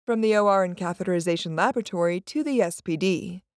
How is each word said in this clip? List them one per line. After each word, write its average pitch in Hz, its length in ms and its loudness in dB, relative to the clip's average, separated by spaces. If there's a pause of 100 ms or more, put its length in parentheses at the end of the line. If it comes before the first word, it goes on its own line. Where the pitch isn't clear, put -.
from 226 140 0
the 214 160 4
O 208 100 4
R 196 180 6
and 180 120 -2
catheterization 175 840 -2
laboratory 185 640 0
to 302 240 -6
the 269 180 0
S 170 200 -2
P 160 160 -4
D. 180 440 -2 (160)